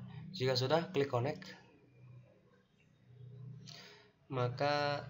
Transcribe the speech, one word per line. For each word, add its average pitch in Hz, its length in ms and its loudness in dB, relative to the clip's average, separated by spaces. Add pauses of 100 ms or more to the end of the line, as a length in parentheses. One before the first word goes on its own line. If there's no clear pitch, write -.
(340)
jika 127 240 2
sudah, 135 320 4
klik 139 240 2
connect. - 400 0 (2750)
Maka, 143 760 2